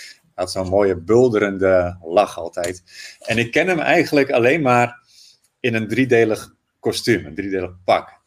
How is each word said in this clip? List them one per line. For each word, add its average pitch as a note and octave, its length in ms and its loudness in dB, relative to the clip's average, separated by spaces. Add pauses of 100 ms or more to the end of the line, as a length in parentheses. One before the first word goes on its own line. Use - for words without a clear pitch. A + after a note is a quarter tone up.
(220)
Hij - 220 -10
had F2+ 80 -8
zo'n F#2+ 180 -6
mooie G2 280 2
bulderende G2 1040 2
lach F#2 340 0
altijd. F2 460 -8 (360)
En A2+ 180 -4
ik A#2 140 -2
ken D#3+ 160 2
hem F3+ 120 0
eigenlijk C#3+ 520 2
alleen C3 300 2
maar A#2+ 380 2 (600)
in A#2+ 160 -2
een A2 120 -4
driedelig A#2 680 2 (260)
kostuum, A2+ 460 -2
een D#2 100 -14
driedelig F#2+ 360 -6 (140)
pak. - 420 -2